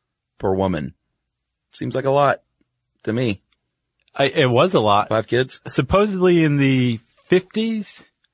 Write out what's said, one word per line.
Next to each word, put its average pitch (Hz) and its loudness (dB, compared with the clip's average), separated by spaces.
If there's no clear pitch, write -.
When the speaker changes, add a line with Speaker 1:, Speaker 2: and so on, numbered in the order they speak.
Speaker 1:
per 98 -2
woman. 92 -4
Seems 127 -10
like 131 -4
a 135 0
lot 139 0
to 110 -4
me. 117 -4
Speaker 2:
I, 139 0
it 139 2
was 151 2
a 160 2
lot. 104 2
Speaker 1:
Five 110 -2
kids? 127 -2
Speaker 2:
Supposedly 180 2
in 147 2
the 131 0
fifties, 214 -4